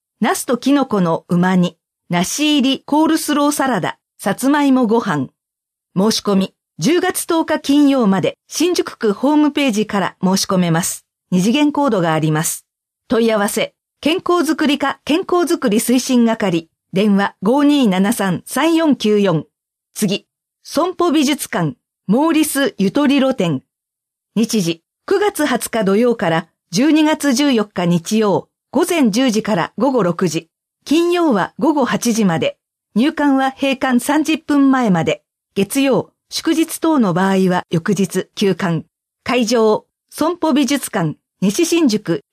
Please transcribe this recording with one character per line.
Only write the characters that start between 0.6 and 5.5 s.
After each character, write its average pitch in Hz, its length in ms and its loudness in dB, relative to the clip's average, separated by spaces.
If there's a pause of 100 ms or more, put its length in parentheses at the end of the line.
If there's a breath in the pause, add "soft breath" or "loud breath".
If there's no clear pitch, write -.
ノ 269 140 2
コ 214 120 -2
の 165 300 -2
旨 180 260 2
煮、 180 220 0 (320)
梨 285 480 0
入 269 200 0
り - 60 -14
コ 302 200 0
ー 320 40 2
ル 320 120 0
ス 294 160 -2
ロ 285 140 2
ー - 20 0
サ 285 160 -2
ラ 220 140 -2
ダ、 139 180 -6 (180)
さ 202 160 -4
つ 247 160 -2
ま 294 140 2
い 277 80 2
も 254 160 2
ご 226 120 2
飯。 151 280 -4 (680)